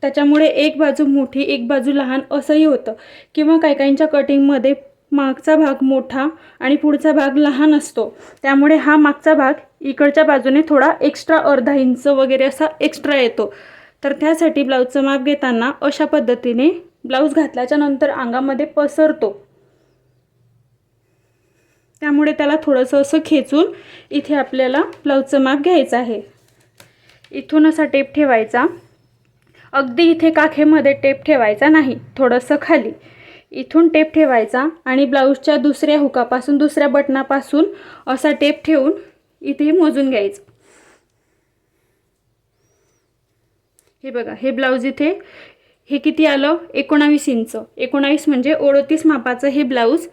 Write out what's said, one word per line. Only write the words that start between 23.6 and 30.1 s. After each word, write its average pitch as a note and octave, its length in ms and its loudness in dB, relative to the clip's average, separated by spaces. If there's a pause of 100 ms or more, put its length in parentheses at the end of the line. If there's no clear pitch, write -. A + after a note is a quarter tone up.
इथे C#4+ 240 -4
आपल्याला C4 460 -2 (220)
ब्लाऊजचं C4+ 380 0
माप C4+ 180 0
घ्यायचं D4 380 2
आहे. A#3 220 -4 (1120)
इथून D4+ 360 2
असा D#4 180 0
टेप C#4 300 -2
ठेवायचा, B3 500 0 (1080)
अगदी C4+ 300 0
इथे E4 280 2